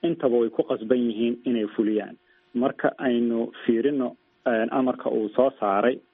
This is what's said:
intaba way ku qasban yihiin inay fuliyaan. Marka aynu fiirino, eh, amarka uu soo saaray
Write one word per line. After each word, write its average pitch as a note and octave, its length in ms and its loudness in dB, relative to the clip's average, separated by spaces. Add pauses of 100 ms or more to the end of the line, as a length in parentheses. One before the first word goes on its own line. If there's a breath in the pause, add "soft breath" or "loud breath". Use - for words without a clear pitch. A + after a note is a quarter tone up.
intaba D3+ 340 0
way A#2 140 2
ku - 120 -2
qasban B2 360 0
yihiin A#2+ 460 0
inay A#2 220 0
fuliyaan. G#2+ 500 -2 (380 soft breath)
Marka C3+ 340 0 (100)
aynu A#2+ 520 0 (160)
fiirino, B2+ 500 0 (300)
eh, A#2 240 2
amarka B2+ 400 0
uu A2 180 0
soo B2+ 300 2
saaray G#2 360 2 (200)